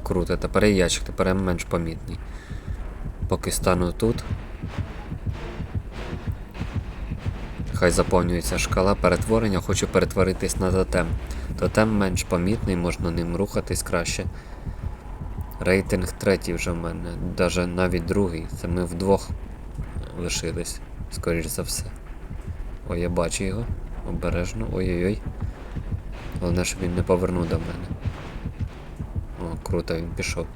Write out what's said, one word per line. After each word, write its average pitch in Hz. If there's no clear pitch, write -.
Круто, 90
тепер -
я 107
ящик, 90
тепер -
я 95
менш 92
помітний. 85
Поки 92
стану 90
тут. -
Хай 90
заповнюється 87
шкала 95
перетворення, 95
хочу 95
перетворитись 92
на 92
тотем. 90
Тотем 107
менш 92
помітний, 95
можна 87
ним 85
рухатись 95
краще. 87
Рейтинг 92
третій 92
вже 85
в 87
мене, 85
даже 90
навіть 87
другий. 85
Це -
ми 87
вдвох 92
лишились, 85
скоріш 82
за -
все. -
О, 90
я 87
бачу 87
його, 95
обережно, 87
ой-ой-ой! 92
Головне, 87
щоб -
він 87
не 90
повернув 90
до 82
мене. 85
О, 82
круто, 87
він 82
пішов. 85